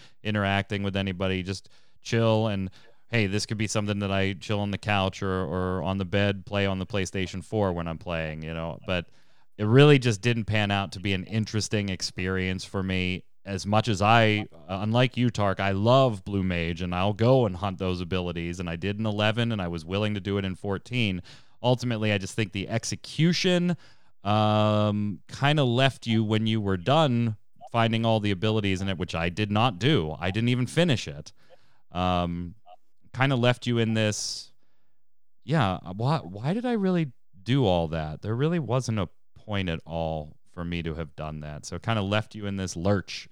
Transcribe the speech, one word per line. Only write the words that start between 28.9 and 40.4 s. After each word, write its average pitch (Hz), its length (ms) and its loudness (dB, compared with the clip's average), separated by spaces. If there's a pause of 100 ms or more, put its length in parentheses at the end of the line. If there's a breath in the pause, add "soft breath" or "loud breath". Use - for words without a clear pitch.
which 87 160 -4
I 85 140 -2
did 101 220 -2
not 107 280 2
do. 92 400 0
I 87 120 -2
didn't 113 180 0
even 123 180 0
finish 160 400 0
it. 71 260 -12 (600)
Um, 87 640 -2 (600)
kinda 131 220 2
left 120 300 2
you 117 120 2
in 113 160 2
this, - 560 -2 (960)
yeah, 113 340 2 (160)
why, 127 240 0
why 104 360 -4
did 240 100 -2
I 247 80 -2
really 185 400 0 (300)
do 131 240 2
all 85 220 4
that? 78 340 -4
There 107 120 -4
really 160 240 0
wasn't 120 400 -2
a 90 100 -2 (260)
point 98 340 -4
at 82 160 -2
all 80 520 -6 (160)